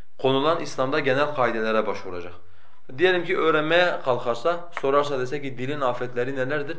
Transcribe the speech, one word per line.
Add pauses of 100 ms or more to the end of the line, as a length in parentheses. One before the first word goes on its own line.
(180)
konulan
İslam'da
genel
kaidelere
başvuracak. (640)
Diyelim
ki
öğrenmeye
kalkarsa, (120)
sorarsa
dese
ki
dilin
afetleri
nelerdir?